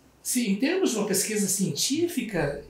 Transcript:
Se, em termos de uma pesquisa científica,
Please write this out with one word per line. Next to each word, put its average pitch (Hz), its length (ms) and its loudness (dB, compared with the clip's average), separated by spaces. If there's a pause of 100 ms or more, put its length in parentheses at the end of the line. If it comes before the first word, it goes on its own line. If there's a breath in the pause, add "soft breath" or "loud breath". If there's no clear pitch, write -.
(220)
Se, 240 280 0
em 196 80 2
termos 330 340 2
de 214 60 -2
uma 196 100 0
pesquisa 196 400 0
científica, 196 1200 0